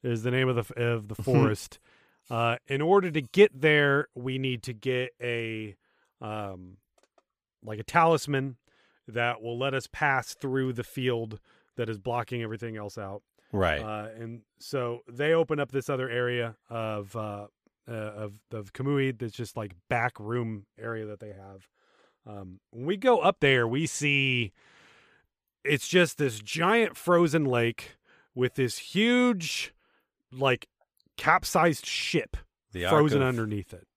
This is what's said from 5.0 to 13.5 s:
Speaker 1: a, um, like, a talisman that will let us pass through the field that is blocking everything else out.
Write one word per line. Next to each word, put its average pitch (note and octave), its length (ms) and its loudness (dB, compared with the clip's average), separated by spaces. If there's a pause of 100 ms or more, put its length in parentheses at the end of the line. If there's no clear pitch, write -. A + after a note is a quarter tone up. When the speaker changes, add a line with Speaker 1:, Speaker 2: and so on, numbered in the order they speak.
Speaker 1:
a, A2+ 540 -6 (460)
um, G2 560 -10 (840)
like, A2 160 -10
a A2+ 40 -10
talisman C#3+ 720 2 (500)
that A#2 340 -2
will A#2 160 -6
let C3+ 160 -2
us C3 180 -4
pass C3+ 420 0
through C3 400 -2
the A#2 100 -6
field A#2 560 -4 (380)
that A#2 120 -4
is G#2+ 80 -8
blocking A#2 460 -6
everything A2 340 -10
else G#2 200 -10
out. G2+ 260 -12 (300)